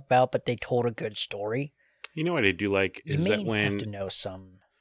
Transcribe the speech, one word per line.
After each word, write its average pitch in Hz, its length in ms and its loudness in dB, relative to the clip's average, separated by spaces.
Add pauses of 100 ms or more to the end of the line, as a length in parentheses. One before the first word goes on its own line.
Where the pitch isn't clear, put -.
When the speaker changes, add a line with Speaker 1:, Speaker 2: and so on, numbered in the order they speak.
Speaker 1:
about, 127 260 4
but 127 140 -2
they 123 100 0
told 120 300 0
a 120 40 0
good 110 280 -6
story. 110 560 -4 (400)
Speaker 2:
You 160 100 -4
know 175 80 0
what 135 140 2
I 98 60 6
do 98 200 -2
like 98 320 0
Speaker 1:
You 147 120 -2
Speaker 2:
is 160 120 2
Speaker 1:
may 208 80 4
Speaker 2:
that 208 80 -4
when 104 280 0
Speaker 1:
have 101 80 -2
to 110 60 -6
know 98 220 -8
some 95 440 -6 (280)